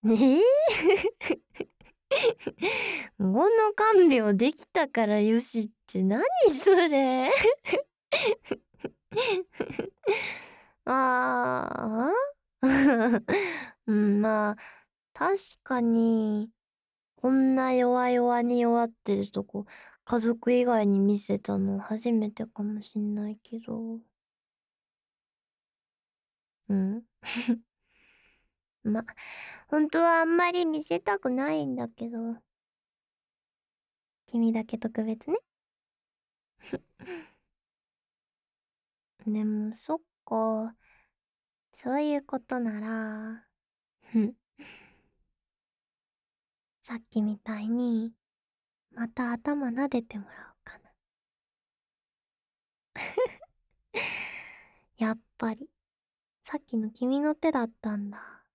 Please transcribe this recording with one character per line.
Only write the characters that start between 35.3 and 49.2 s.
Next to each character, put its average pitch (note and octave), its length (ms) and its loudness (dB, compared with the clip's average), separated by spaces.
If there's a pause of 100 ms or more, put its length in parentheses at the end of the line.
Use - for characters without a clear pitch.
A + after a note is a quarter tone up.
ね。 F#4 60 0 (1200)
<laughs> - 400 -14 (2250)
で G#3+ 180 -2
も、 G#3+ 280 -4
そ D#4 240 -8
っ - 20 -6 (260)
か。 A3 500 -4 (1000)
そ - 200 -8
う C#4+ 60 0
い D4 160 0
う C#4+ 80 -4
こ C4+ 160 -8
と B3+ 180 -8
な A3 220 -6
ら、 A3 680 -10 (560)
<laughs> A3+ 340 0 (2500)
さ - 120 -14
っ A3+ 160 -10
き A3 100 -2
み G#3 180 -4
た G#3+ 220 -10
い G#3+ 80 -8
に、 A#3 460 -4 (800)
ま A#3 160 -8
た A#3+ 240 -6